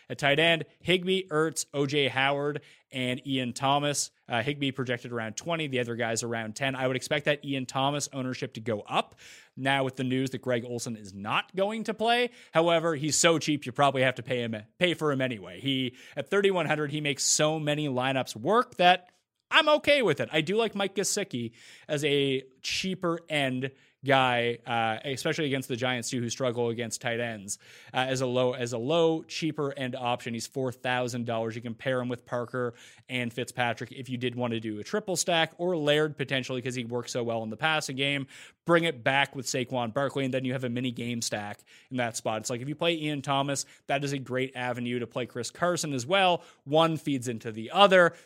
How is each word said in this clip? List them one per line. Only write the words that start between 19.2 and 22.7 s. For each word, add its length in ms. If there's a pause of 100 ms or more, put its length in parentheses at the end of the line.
I'm 140
okay 320
with 180
it. 140
I 80
do 160
like 180
Mike 200
Gesicki 580 (340)
as 160
a 400 (180)
cheaper 680